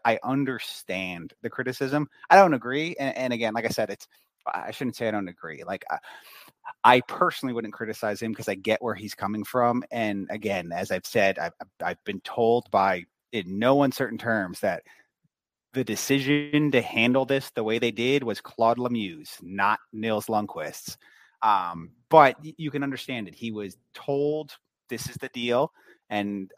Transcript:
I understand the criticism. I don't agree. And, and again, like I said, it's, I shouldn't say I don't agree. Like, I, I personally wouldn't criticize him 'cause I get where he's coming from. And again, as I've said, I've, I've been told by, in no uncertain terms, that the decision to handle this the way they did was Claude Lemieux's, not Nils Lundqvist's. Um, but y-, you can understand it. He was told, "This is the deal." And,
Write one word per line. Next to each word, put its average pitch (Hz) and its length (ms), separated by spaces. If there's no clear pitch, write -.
I 117 200
understand 101 1160
the 117 80
criticism. 131 580
I - 40
don't 185 200
agree. 135 440
And, 139 180
and 127 160
again, 113 220
like 113 100
I 113 40
said, 107 220
it's, - 180
I 87 200
shouldn't 123 240
say 120 100
I 110 60
don't 101 160
agree. 82 360
Like, 92 260
I, 78 80
I 127 200
personally 156 500
wouldn't 110 220
criticize 107 480
him 113 120
'cause 110 140
I 101 60
get 104 280
where 113 120
he's 101 200
coming 104 300
from. 120 460
And 104 400
again, 98 420
as 90 180
I've 92 140
said, 98 340
I've, 82 140
I've 87 200
been 104 160
told 117 500
by, 95 340
in 95 260
no 135 240
uncertain 127 340
terms, 110 440
that 87 240
the 131 100
decision 147 840
to 131 100
handle 123 460
this 135 240
the 113 140
way 110 140
they 117 120
did 127 340
was 117 160
Claude 117 380
Lemieux's, 110 640
not 98 360
Nils 110 340
Lundqvist's. 101 720
Um, 87 480
but 143 340
y-, 156 140
you 156 140
can 143 120
understand 127 460
it. - 60
He 117 180
was 104 240
told, 147 640
"This 120 200
is - 80
the 135 120
deal." 120 440
And, 101 500